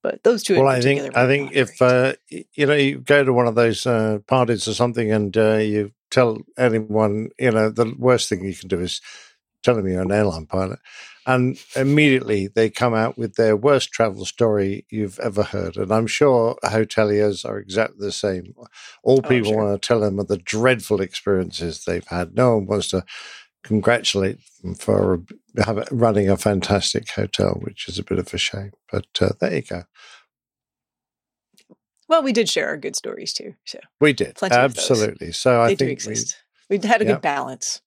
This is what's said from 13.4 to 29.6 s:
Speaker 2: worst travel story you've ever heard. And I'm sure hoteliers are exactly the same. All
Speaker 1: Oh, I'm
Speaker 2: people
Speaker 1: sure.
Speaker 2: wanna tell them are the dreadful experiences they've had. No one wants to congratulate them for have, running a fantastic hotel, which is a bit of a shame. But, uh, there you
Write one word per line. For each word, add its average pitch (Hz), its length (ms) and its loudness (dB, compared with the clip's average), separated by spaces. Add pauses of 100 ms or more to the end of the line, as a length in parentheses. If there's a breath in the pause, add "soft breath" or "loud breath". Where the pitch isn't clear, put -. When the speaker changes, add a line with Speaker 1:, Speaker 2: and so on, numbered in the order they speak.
Speaker 2:
worst 135 340 2
travel 101 340 -2
story 104 640 0
you've 104 260 -6
ever 104 240 -4
heard. 90 340 -4
And 98 160 -4
I'm 113 140 2
sure 120 580 2
hoteliers 104 800 0
are 110 140 -8
exactly 101 480 -4
the 98 60 -6
same. 92 420 -6 (480 loud breath)
All 127 160 4
Speaker 1:
Oh, 127 60 4
I'm 151 60 -10
Speaker 2:
people 110 240 2
Speaker 1:
sure. 107 120 0
Speaker 2:
wanna 101 140 -2
tell 117 220 0
them 101 180 -2
are 101 40 -2
the 95 140 -2
dreadful 107 640 0
experiences 87 840 -4
they've 87 220 -4
had. 87 300 -6
No 123 220 4
one 98 100 -4
wants 101 220 -2
to 92 140 -2 (600 loud breath)
congratulate 104 720 0 (240)
them 90 140 -10
for 95 480 0 (420)
have, 110 260 -4
running 107 380 2
a 98 80 4
fantastic 101 720 -2
hotel, - 540 -2
which - 260 -14
is 90 80 -10
a 92 60 -8
bit 90 160 -4
of 90 120 -8
a 90 60 -8
shame. 101 360 -8 (180)
But, 98 160 -6 (120)
uh, 117 100 2 (100)
there 123 160 -2
you - 80 -2